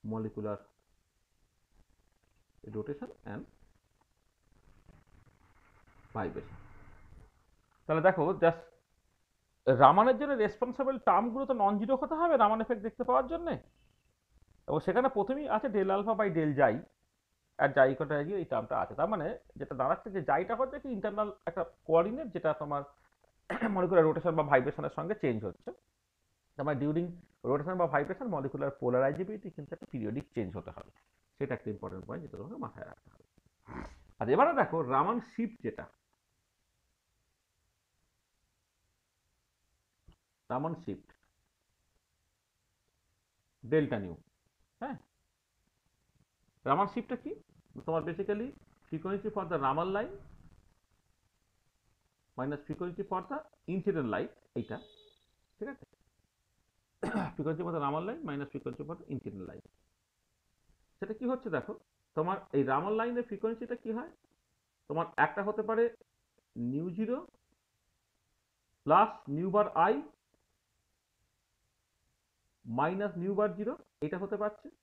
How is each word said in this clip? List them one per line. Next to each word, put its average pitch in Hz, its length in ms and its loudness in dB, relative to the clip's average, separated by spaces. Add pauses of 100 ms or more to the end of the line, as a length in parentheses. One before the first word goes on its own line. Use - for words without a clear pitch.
molecular 107 520 -6 (2250)
rotation 143 340 -8 (220)
and 104 100 -10 (2750)
vibration। - 420 -8 (1300)
তাহলে 160 220 2
দেখো, 175 160 4 (180)
just 165 180 4 (1200)
রামানের 208 380 10
জন্য 285 120 -2 (120)
responsible 254 520 -2 (120)
টার্মগুলো 226 420 2
তো 262 120 2
নন 202 180 4
জিরো 240 220 2
হতে 302 180 -4
হবে 339 220 4
Raman 220 220 4
effect 220 220 -2
দেখতে 226 220 -6
পাওয়ার 254 240 2
জন্যে, 330 220 -4 (1120)
এবং 151 180 0
সেখানে 240 300 4
প্রথমেই 262 400 -2
আছে 240 200 0
del 190 200 2
alpha 208 240 0
by 208 160 2
del 151 220 2
xi 123 160 6 (880)
at 139 120 4
xi 135 160 10
equal 143 180 -4
to 156 40 2 (120)
xi, 185 140 -6
এই 165 120 -6
টার্মটা 117 300 -2
আছে। 104 180 -6
তার 165 120 4
মানে 165 140 -2 (340)
যেটা 143 200 -8
দাঁড়াচ্ছে 160 360 0
যে 190 40 0 (100)
জাইটা 180 300 2
হচ্ছে 262 220 -2
কি 277 140 -10
internal 170 320 -2 (200)
একটা 170 140 -6 (240)
coordinate, 214 480 2
যেটা 160 160 0 (120)
তোমার 143 200 -4 (680)
<clears throat> 220 260 -2
molecular 175 320 8
rotation 165 300 2
বা 151 120 4
ভাইব্রেশনের 143 480 2
সঙ্গে 165 240 -4
change 120 160 2 (100)
হচ্ছে। - 220 -12 (840)
তার 139 120 -6
মানে 147 180 0
during 165 240 2 (420)
rotation 147 320 0
বা 170 120 4
vibration 156 400 0
molecular 139 360 -2 (100)
polarizability 143 760 0
কিন্তু 143 200 -12
একটা - 160 -18
periodic 117 420 -4
change 101 240 -2
হতে 85 180 -10
হবে, - 140 -20 (480)
সেটা 135 180 -2
একটা - 180 -8
important 95 320 -10
point - 180 -8
যেটা - 160 -14
তোমাকে 180 240 -12
মাথায় - 260 -14
রাখতে - 220 -20
হবে। - 120 -20 (960)
আচ্ছা, 113 160 0
এবারে 285 260 6
দেখো 165 160 0 (180)
রামান 185 240 2 (140)
শিফট - 340 -6
যেটা, - 180 -6 (4000)
রামান 151 220 -2 (100)
শিফট - 240 -10 (2750)
ডেল্টা 139 320 2
নিউ, 85 100 -8 (640)
হ্যাঁ, 254 160 -8 (1700)
রামান 180 260 4
শিফটটা 240 300 -4
কি? 320 80 -8 (540)
তোমার 160 220 0
basically 202 400 -4 (400)
frequency 196 460 -6
for 190 160 -4
the 165 140 0
Raman 151 320 0
line 294 180 -4 (2250)
minus 143 280 -4
frequency 175 440 -8
for 185 100 -2 (100)
the 285 80 -6 (360)
incident 170 400 -2
light, - 180 -4 (260)
এইটা, 117 180 -8 (840)
ঠিক 220 140 -10
আছে? 247 120 -20 (1160)
<clears throat> 185 320 -4
Frequency 160 320 -4
for 170 100 -4
the 147 100 -2
Raman 156 220 -2
line 302 200 -8
minus 139 260 -6
frequency 131 340 -8
for 165 120 -8
the - 140 -20
incident 101 360 -8
light, - 160 -18 (1300)
সেটা 208 200 -8
কি 254 140 -10
হচ্ছে 254 240 -6
দেখো, - 160 -4 (440)
তোমার 170 200 0 (200)
এই 143 60 6 (100)
Raman 170 280 2
লাইনের 240 300 0
ফ্রিকোয়েন্সিটা 226 520 -4
কি 226 140 -6
হয়, 311 140 -8 (800)
তোমার 160 180 -2 (200)
একটা - 220 -4
হতে 214 200 -2
পারে 226 160 4 (880)
nu 151 120 -2 (120)
zero 220 220 -2 (1700)
plus 190 260 6 (260)
nu 170 180 -2
bar 208 120 6 (240)
i 247 40 4 (2750)
minus 165 480 -2 (100)
nu 190 160 -2
bar 208 200 2
zero, 220 160 -4 (320)
এটা 185 180 -4
হতে 202 180 -6
পারছে। 208 240 -6 (160)